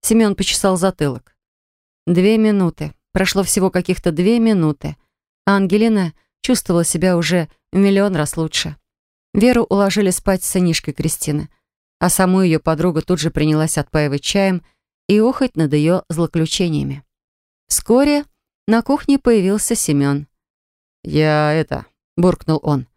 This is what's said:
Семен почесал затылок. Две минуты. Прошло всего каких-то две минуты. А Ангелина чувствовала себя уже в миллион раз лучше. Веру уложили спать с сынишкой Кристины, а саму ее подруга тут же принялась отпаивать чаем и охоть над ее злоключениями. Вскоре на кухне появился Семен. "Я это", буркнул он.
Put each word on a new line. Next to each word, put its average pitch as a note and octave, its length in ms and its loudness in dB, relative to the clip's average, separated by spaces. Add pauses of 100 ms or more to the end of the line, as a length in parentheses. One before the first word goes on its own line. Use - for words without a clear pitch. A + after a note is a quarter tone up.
Семен A3 340 2
почесал F#3+ 400 -2
затылок. D#3 600 -4 (680)
Две F#3 320 2
минуты. F#3+ 560 0 (180)
Прошло F#3+ 300 0
всего F#3 280 0
каких-то F3+ 420 -2
две F#3 260 2
минуты. F3 580 0 (500)
А G3 100 2
Ангелина G3 580 0 (280)
чувствовала F3 420 0
себя F3+ 320 0
уже E3+ 320 -2 (240)
в - 40 -2
миллион G3 400 2
раз D3+ 200 -4
лучше. D#3+ 400 -6 (580)
Веру A#3 300 4
уложили G3 460 0
спать F#3 320 -2
с - 60 -6
сынишкой E3+ 460 -2
Кристины, D3+ 540 -6 (520)
а F3+ 80 0
саму F#3 320 2
ее E3 180 2
подруга D#3+ 440 -2
тут F3+ 180 -2
же D#3 100 -2
принялась D#3 480 0
отпаивать D3 440 -2
чаем F#3+ 400 0 (440)
и G#3 140 4
охоть B3 340 0
над D3+ 200 0
ее D#3+ 340 2
злоключениями. D#3 960 -4 (640)
Вскоре D4 560 2 (420)
на A3+ 160 2
кухне C#4 360 0
появился G#3 560 0
Семен. C#3+ 520 -2 (800)
"Я D3+ 480 0
это", D#3 320 -4 (320)
буркнул E3+ 460 0
он. C#3 240 -2 (100)